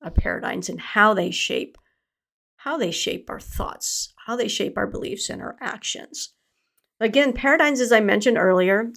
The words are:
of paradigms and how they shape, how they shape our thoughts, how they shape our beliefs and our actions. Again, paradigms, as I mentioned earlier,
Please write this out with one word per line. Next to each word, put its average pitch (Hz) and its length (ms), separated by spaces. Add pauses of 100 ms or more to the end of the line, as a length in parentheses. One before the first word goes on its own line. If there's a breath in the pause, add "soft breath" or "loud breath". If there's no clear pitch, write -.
of 170 140
paradigms - 520
and 165 140
how 214 320
they 180 180
shape, - 460 (800)
how 285 180
they 208 160
shape - 380
our - 100
thoughts, - 760 (120)
how 226 100
they 233 140
shape - 280
our 208 100
beliefs - 420
and 190 120
our - 200
actions. - 720 (680)
Again, 254 320
paradigms, 285 480
as 240 140
I 220 80
mentioned 208 360
earlier, 185 580